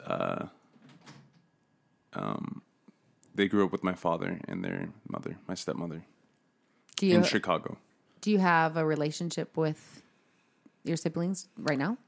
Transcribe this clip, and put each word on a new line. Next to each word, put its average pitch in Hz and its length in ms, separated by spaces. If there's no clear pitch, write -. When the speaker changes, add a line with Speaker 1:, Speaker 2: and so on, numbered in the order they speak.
Speaker 1:
uh, - 420
um, 50 480
they 101 120
grew 101 180
up 85 60
with 90 120
my 92 100
father 85 540
and 50 160
their 50 260
mother, - 300
my 92 80
stepmother, 82 480
Speaker 2:
Do - 100
you 180 100
Speaker 1:
in 208 60
Chicago. 98 540
Speaker 2:
Do 208 100
you 208 80
have 165 360
a 160 100
relationship 156 680
with - 480
your 165 140
siblings 175 500
right 151 220
now? 196 180